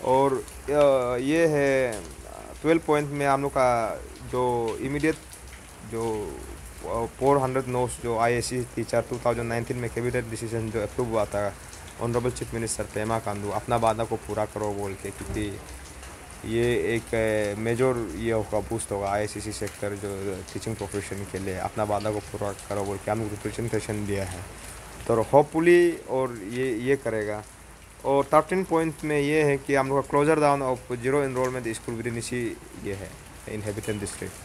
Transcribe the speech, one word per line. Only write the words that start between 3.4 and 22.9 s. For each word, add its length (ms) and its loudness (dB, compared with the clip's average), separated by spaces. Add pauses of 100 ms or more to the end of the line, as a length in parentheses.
लोग 80 0
का 500 2 (320)
जो 480 0
इमीडिएट 340 0 (760)
जो, 440 -4 (480)
अ, 360 -2
फ़ोर 180 8
हंड्रेड 300 2
नोट्स 340 0
जो 160 0
आईएसी 420 2
टीचर 400 0 (100)
टू 60 -4 (100)
थाउजेंड 220 2
नाइनटीन 280 -2
में 140 -2
कैबिनेट 340 0
डिसीजन 460 -4
जो 120 -2
अप्रूव 260 -2
हुआ 160 2
था, 300 -2 (460)
ऑनरेबल 300 2
chip 240 -8
मिनिस्टर 300 -2
पेमा 340 -2
खांडू 320 -4
अपना 260 0
वादा 280 2
को 120 -4
पूरा 280 -2
करो 280 -4
बोल 220 -4
के, 160 -8
क्योंकि 480 -6 (880)
ये 160 2 (100)
एक, 280 2
अ, 580 0
major 560 2
ये 160 0
होगा, 280 2
boost 320 -4
होगा 180 0
आईसीसी 420 -2
sector 380 -4
जो 520 -6 (120)
teaching 220 -4
profession 400 -4
के 220 -6
लिए, 180 -4
अपना 280 -2
वादा 280 0
को 60 0
पूरा 340 -4
करो 320 -4
बोल 120 -4